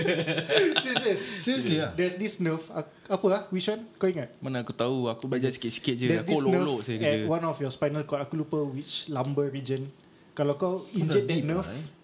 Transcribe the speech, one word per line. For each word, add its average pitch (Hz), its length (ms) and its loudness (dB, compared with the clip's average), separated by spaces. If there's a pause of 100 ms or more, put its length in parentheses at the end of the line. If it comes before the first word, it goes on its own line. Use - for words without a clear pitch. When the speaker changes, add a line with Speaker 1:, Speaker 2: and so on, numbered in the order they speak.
(120)
Speaker 1:
<laughs> 160 680 2
Serious, 254 240 0
serious. 202 180 2 (160)
Speaker 2:
Seriously 233 400 2
ah? 147 140 -2
Speaker 1:
There's 180 240 0
this 208 240 -4
nerve, 160 300 0
ak-, 156 180 -6 (180)
apa 190 240 2
ah? 208 200 4
Which 185 180 -2
one? 214 160 -2 (120)
Kau 196 120 2
ingat? 160 320 -2
Speaker 3:
Mana 127 240 -4
aku 117 80 -6
tahu, 123 400 0
aku 117 160 -6
belajar 127 240 2
sikit-sikit 120 420 -2
je. 123 140 0
Speaker 1:
There's 165 160 2
Speaker 3:
Aku 170 80 -2
Speaker 1:
this 147 140 4
nerve - 180 6
Speaker 3:
olok-olok 135 180 0
saya 113 140 -4
Speaker 1:
at 110 80 -2
Speaker 3:
kerja. 107 240 2
Speaker 1:
one 165 160 0
of 156 160 -2
your 135 100 -2
spinal 147 340 -2
cord. 143 180 -2
Aku 135 160 -6
lupa 151 260 -2
which 139 440 -6
lumbar 139 420 0
region. 135 420 -4 (400)
Kalau 143 240 2
kau 185 240 0
Speaker 2:
Kau - 100 -12
Speaker 1:
injured 185 380 2
Speaker 2:
dah - 20 -2
Speaker 1:
that 165 60 2
Speaker 2:
deep 147 100 2
Speaker 1:
nerve, 170 220 0
Speaker 2:
lah, 104 80 -8
eh. 156 100 -8 (180)